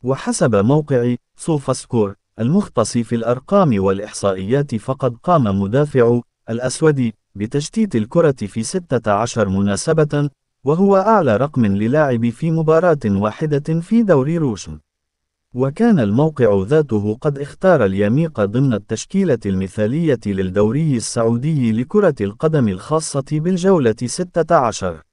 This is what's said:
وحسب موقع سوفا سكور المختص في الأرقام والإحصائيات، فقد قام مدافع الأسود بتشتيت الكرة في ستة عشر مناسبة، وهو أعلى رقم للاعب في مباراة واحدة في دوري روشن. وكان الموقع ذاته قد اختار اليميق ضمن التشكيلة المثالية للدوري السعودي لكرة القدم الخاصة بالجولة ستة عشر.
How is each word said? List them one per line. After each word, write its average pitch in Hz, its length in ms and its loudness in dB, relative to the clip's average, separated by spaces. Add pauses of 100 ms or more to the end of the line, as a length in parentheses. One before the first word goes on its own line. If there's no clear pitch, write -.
وحسب 135 520 -2
موقع 123 600 2 (220)
سوفا 143 360 -4
سكور 104 420 -2 (260)
المختص 120 580 0
في 117 160 -4
الأرقام 123 680 0
والإحصائيات، 101 920 -2
فقد 123 480 -4
قام 117 380 2
مدافع 120 600 2 (300)
الأسود 127 640 0 (220)
بتشتيت 143 640 -4
الكرة 143 400 2 (100)
في 110 160 -6
ستة 120 500 -4
عشر 107 360 0
مناسبة، 143 840 0 (340)
وهو 190 320 2
أعلى 190 400 2
رقم 131 300 0
للاعب 120 640 0
في 160 220 -4
مباراة 160 560 2
واحدة 143 760 -2
في 220 220 0
دوري 160 360 2
روشن. 101 400 -4 (760)
وكان 147 460 2
الموقع 110 680 2
ذاته 113 540 0
قد 143 180 -4
اختار 147 460 2
اليميق 104 600 0
ضمن 120 300 0
التشكيلة 123 720 -2
المثالية 110 800 -2
للدوري 107 680 0
السعودي 120 760 0
لكرة 151 480 0
القدم 117 480 0
الخاصة 139 640 -4
بالجولة 165 640 0 (100)
ستة 170 520 -2
عشر. 101 460 -2 (100)